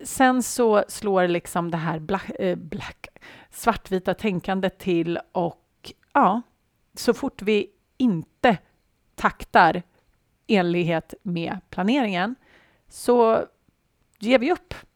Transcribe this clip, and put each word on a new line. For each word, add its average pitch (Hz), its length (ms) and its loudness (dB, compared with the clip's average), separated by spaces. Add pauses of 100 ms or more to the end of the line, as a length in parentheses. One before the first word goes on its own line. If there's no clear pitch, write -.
sen 254 400 2
så 214 460 2
slår 185 400 0
liksom 170 420 -2
det 170 60 -4
här 160 220 -4
black, 185 320 -6
eh, 180 260 -4
black, - 500 -14 (440)
svartvita 190 640 -4
tänkandet 190 640 -2
till 170 400 -2 (140)
och - 600 -8 (200)
ja, 240 300 2 (520)
så - 200 0
fort - 280 -8
vi 208 280 0 (260)
inte 214 640 0 (560)
taktar 175 680 2 (640)
enlighet 175 760 0
med 170 360 -6 (120)
planeringen 214 640 -2 (540)
så 226 580 2 (720)
ger 240 200 2
vi 269 140 0
upp. - 220 -6 (220)